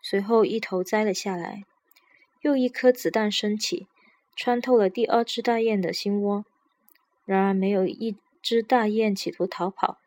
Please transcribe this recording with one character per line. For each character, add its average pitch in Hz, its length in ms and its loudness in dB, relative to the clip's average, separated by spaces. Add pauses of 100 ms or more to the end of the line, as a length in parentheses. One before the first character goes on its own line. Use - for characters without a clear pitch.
随 - 180 -2
后 220 240 4
一 220 140 -2
头 185 240 -4
栽 214 220 0
了 202 100 0
下 196 220 -6
来。 185 280 -10 (760)
又 285 140 2
一 254 120 2
颗 254 240 4
子 247 180 0
弹 214 220 0
升 208 240 -2
起， - 300 -6 (500)
穿 240 240 0
透 254 160 2
了 196 140 4
第 233 160 -2
二 233 180 2
只 - 160 -8
大 233 200 0
雁 220 200 2
的 175 120 -2
心 202 280 -2
窝。 202 240 -2 (800)
然 190 180 2
而 196 120 2
没 190 160 0
有 190 160 2
一 220 320 -6 (240)
只 233 200 0
大 226 240 2
雁 214 280 2
企 - 160 -6
图 175 160 -4
逃 180 240 -4
跑。 - 260 -2 (100)